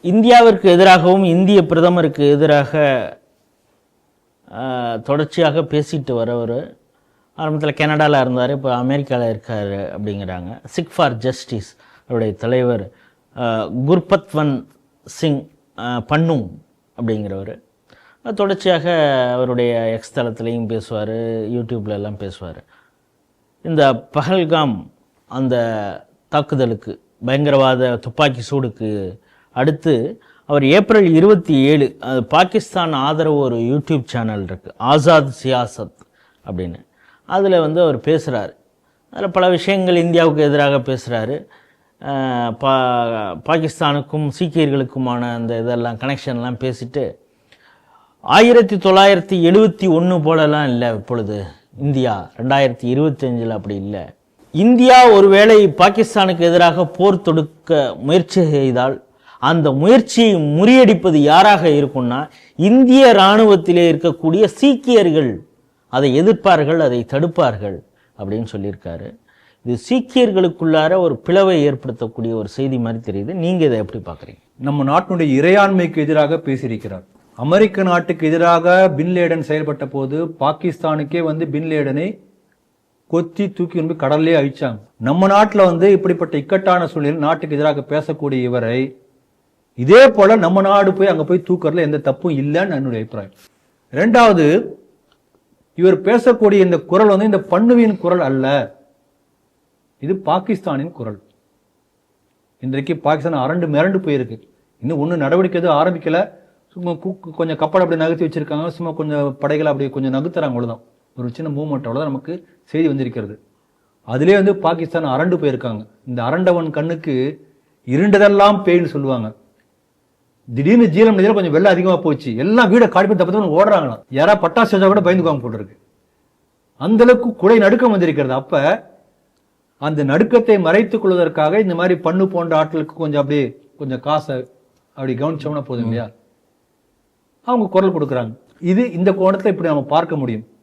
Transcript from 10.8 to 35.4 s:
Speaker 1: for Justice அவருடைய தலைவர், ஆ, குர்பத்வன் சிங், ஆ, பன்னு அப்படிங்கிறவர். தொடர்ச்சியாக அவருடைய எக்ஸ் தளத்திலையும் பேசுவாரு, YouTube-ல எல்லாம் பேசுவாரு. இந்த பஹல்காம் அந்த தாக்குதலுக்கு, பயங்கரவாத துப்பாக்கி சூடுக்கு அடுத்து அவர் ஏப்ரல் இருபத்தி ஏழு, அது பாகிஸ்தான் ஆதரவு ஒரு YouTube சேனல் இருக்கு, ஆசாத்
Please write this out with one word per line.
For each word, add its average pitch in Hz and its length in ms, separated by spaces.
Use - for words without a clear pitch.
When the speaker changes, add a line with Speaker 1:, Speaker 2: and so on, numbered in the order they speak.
Speaker 1:
for 139 280
Justice 113 600
அவருடைய 113 280
தலைவர், 120 580
ஆ, 113 320
குர்பத்வன் 151 760
சிங், 143 440
ஆ, 120 300
பன்னு 151 400
அப்படிங்கிறவர். 107 680
தொடர்ச்சியாக 190 520
அவருடைய 120 560
எக்ஸ் 113 320
தளத்திலையும் 117 480
பேசுவாரு, 110 500
YouTube-ல 117 400
எல்லாம் 104 300
பேசுவாரு. 92 420
இந்த 143 500
பஹல்காம் 156 760
அந்த 127 300
தாக்குதலுக்கு, 127 720
பயங்கரவாத 131 720
துப்பாக்கி 123 540
சூடுக்கு 107 680
அடுத்து 147 680
அவர் 143 200
ஏப்ரல் 190 480
இருபத்தி 165 500
ஏழு, 143 380
அது 127 240
பாகிஸ்தான் 175 680
ஆதரவு 151 440
ஒரு 127 200
YouTube 135 480
சேனல் 110 380
இருக்கு, 92 360
ஆசாத் 143 540